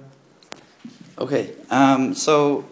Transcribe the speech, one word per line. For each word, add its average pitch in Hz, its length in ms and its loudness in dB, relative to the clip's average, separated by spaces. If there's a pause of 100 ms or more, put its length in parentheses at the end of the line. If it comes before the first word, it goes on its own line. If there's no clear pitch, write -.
(1160)
Okay, 127 380 -4 (140)
um, 131 440 2
so, 147 580 0